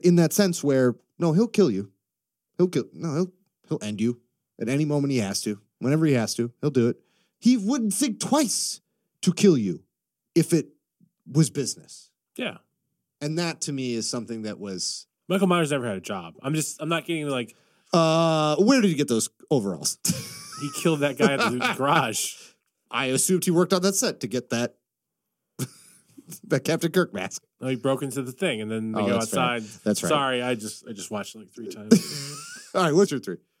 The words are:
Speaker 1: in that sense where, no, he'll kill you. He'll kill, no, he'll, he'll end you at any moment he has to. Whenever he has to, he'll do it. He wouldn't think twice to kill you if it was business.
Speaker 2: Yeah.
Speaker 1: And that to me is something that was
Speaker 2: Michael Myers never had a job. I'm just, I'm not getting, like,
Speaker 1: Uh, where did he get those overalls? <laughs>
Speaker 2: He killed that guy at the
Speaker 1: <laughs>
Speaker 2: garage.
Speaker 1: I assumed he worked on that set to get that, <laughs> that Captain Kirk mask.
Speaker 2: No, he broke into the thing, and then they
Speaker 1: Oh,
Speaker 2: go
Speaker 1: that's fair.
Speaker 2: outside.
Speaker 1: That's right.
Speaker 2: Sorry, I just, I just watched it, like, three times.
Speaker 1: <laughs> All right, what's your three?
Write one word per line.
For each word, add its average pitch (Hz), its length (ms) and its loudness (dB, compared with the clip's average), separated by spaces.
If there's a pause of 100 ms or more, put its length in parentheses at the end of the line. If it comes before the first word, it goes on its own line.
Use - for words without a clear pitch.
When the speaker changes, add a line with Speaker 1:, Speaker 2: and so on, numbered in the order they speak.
Speaker 1:
in 175 100 8
that 170 180 6
sense 185 300 2
where, 131 320 4 (240)
no, 165 140 2
he'll 226 140 4
kill 190 240 4
you. 101 200 -6 (680)
He'll 180 120 4
kill, 151 240 -2
no, 151 200 -8
he'll, 180 180 -2 (380)
he'll 156 180 -4
end 104 140 -8
you 120 180 -2 (400)
at 113 100 -4
any 143 160 0
moment 143 260 0
he 127 80 0
has 98 220 -4
to. 104 180 -6 (200)
Whenever 151 260 2
he 143 80 4
has 113 220 0
to, 120 160 -2 (100)
he'll 113 100 0
do 120 180 4
it. - 80 -4 (420)
He 247 180 4
wouldn't 220 360 0
think 247 260 -2
twice - 600 0 (400)
to 175 120 2
kill 180 240 6
you 95 260 -4 (520)
if 165 180 4
it 156 160 0 (600)
was 143 180 4
business. - 600 -8 (260)
Speaker 2:
Yeah. 240 220 -8 (640)
Speaker 1:
And 156 180 -4
that 170 220 -4
to 147 120 -6
me 127 220 -4
is 110 140 -4
something 113 340 -8
that 107 160 -8
was 95 480 -8 (200)
Speaker 2:
Michael 190 200 2
Myers 170 240 2
never 127 160 -2
had 98 100 -4
a 90 40 -8
job. 85 400 -10
I'm 143 120 -4
just, - 280 -6
I'm 156 80 -6
not 165 160 -2
getting, 156 220 -6
like, 123 280 -4 (380)
Speaker 1:
Uh, 160 640 4
where 233 240 6
did 202 80 4
he 160 60 2
get 139 120 0
those 110 220 0 (220)
overalls? 98 540 -2
<laughs> - 280 -4 (260)
Speaker 2:
He 143 120 -6 (100)
killed 156 200 2
that 139 180 -2
guy 139 140 4
at 175 180 0
the 190 220 -2
Speaker 1:
<laughs> - 40 -6
Speaker 2:
garage. 135 560 0 (560)
Speaker 1:
I 127 180 -2
assumed 135 380 2
he 180 60 2
worked 175 220 4
on 180 100 2
that 196 100 0
set - 280 -2
to 127 60 -6
get 120 220 -6
that, 120 240 -2 (840)
<laughs> 127 80 -6 (800)
that 131 160 0
Captain 202 280 -2
Kirk 180 220 0
mask. 98 300 -8 (180)
Speaker 2:
No, 127 60 -6
he 131 80 -2
broke 135 280 -2
into 135 180 -6
the 127 100 -8
thing, 127 300 -4
and 107 100 -8
then 110 200 -4
they 107 100 -2
Speaker 1:
Oh, 101 60 0
Speaker 2:
go 98 60 2
Speaker 1:
that's 113 180 -2
fair. 139 80 0
Speaker 2:
outside. 120 300 -2 (140)
Speaker 1:
That's 107 200 0
right. - 60 0
Speaker 2:
Sorry, 135 320 0
I 123 140 -2
just, 107 320 -12
I 117 60 -12
just 98 180 -14
watched 104 240 -8
it, 110 40 -20
like, 95 140 -20
three 113 160 -12
times. 139 720 0 (200)
Speaker 1:
<laughs> - 140 -14
All 185 80 4
right, 151 100 2
what's 190 180 4
your 131 80 -4
three? 90 180 -8 (220)